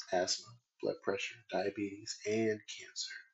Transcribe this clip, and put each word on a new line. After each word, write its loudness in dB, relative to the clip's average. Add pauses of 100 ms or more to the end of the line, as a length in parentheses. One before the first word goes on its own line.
(140)
asthma, 4 (340)
blood 2
pressure, 0 (160)
diabetes, -2 (100)
and 4 (200)
cancer. -8 (220)